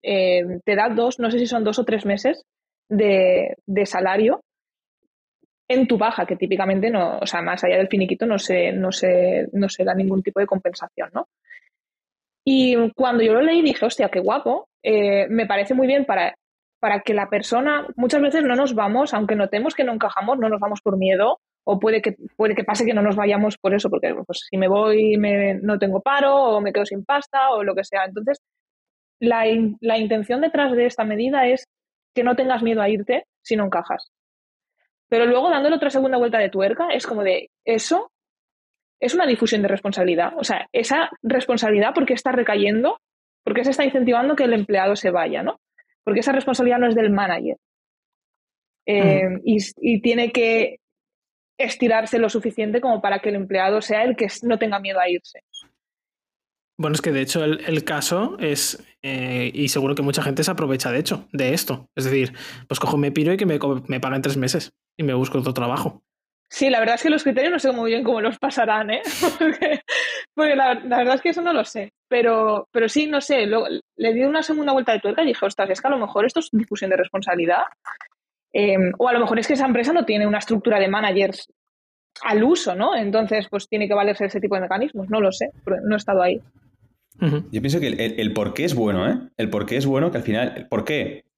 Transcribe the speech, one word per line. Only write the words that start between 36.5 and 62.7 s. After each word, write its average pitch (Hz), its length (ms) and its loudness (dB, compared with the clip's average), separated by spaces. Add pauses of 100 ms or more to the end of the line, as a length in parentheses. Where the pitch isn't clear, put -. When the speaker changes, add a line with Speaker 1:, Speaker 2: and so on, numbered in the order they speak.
Speaker 1:
es - 120 -4
como 214 180 -4
de, 185 260 0 (160)
eso 233 440 0 (920)
es 240 120 -2
una 359 140 2
difusión 226 340 0
de 196 60 0
responsabilidad. 190 680 0
O 269 60 -4
sea, - 280 -4
esa 277 380 0 (140)
responsabilidad, 233 720 2
¿por 277 120 2
qué 254 80 0
está 247 180 -2
recayendo? 226 640 0 (460)
¿Por - 100 -4
qué 247 100 0
se 269 80 2
está 277 120 0
incentivando 262 520 2
que 285 80 0
el 240 100 2
empleado 202 420 2
se 190 160 -2
vaya, 165 320 -2
no? - 140 -4 (460)
Porque 214 180 0
esa 277 100 0
responsabilidad 247 480 2
no 247 80 4
es 226 80 2
del 214 160 4
manager. 196 460 -2 (1300)
Eh, 196 400 2
Speaker 2:
Ujú. 185 180 -6
Speaker 1:
y, 220 120 2 (240)
y 226 200 0
tiene 233 300 0
que 226 460 0 (800)
estirarse 226 600 0
lo 220 100 2
suficiente 214 520 -2
como 233 200 0
para 196 180 -2
que 214 100 -4
el 202 60 -2
empleado 196 460 0
sea 214 220 0
el 247 120 0
que 226 100 -2
s-, 214 220 -8
no 226 100 2
tenga 208 220 -2
miedo 196 200 -4
a 180 100 2
irse. - 320 -6 (1400)
Speaker 2:
Bueno, 151 160 -2
es 147 60 -2
que 165 100 -2
de 135 100 0
hecho 156 220 -2
el, 156 240 0
el 156 160 -2
caso 175 560 -4
es, 147 420 -4 (220)
eh, 127 500 -4
y 143 140 -2
seguro 135 280 -2
que 147 60 -4
mucha 139 220 -2
gente 139 220 -2
se 185 60 -2
aprovecha 135 400 -2
de 123 80 0
hecho, - 340 -6
de 135 200 0
esto. - 340 -6 (100)
Es 135 80 -4
decir, 131 280 0 (360)
pues 135 100 -4